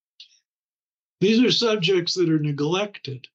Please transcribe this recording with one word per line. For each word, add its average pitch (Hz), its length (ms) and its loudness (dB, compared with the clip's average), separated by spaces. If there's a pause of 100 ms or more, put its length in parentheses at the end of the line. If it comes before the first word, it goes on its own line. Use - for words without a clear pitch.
(1200)
These 220 240 4
are 202 80 4
subjects 190 640 0
that 175 160 0
are 156 100 2
neglected 147 960 -6